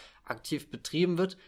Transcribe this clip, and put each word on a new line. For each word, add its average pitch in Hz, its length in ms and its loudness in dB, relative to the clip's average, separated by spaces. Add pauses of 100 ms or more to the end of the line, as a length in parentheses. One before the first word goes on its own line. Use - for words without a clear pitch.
(240)
aktiv - 460 -4
betrieben 170 480 2
wird. 190 180 0 (120)